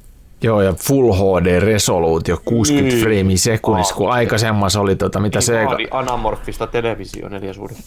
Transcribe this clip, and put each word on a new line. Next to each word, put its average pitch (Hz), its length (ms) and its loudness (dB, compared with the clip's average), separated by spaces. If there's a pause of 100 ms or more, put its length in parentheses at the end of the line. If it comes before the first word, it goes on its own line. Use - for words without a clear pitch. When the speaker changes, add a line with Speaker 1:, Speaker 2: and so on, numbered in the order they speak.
(420)
Speaker 1:
Joo, 110 200 2
ja 95 100 4
Full 127 400 2
H 95 320 2
D 90 160 4
resoluutio, 87 840 0
kuuskyt 127 400 0
Speaker 2:
Niin. 123 180 2
Speaker 1:
freimiä 98 340 2
sekunnissa, 110 580 0
kun 131 140 0
Speaker 2:
Aa. 123 60 0
Speaker 1:
aikaisemmassa 107 680 0
oli 98 160 2
tota, 92 240 -2
mitä 104 180 0
Speaker 2:
Niin, 95 80 0
Speaker 1:
Sega 113 240 2
Speaker 2:
vaadi 110 200 -4
anamorfista 117 760 -4
televisio 110 640 -6
neljä 98 240 -10
suurta 104 340 -14